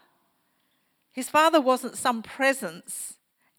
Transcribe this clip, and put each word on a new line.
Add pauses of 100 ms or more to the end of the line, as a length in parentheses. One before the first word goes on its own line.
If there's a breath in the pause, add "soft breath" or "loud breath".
(1120)
His
Father
wasn't
some
presence (400)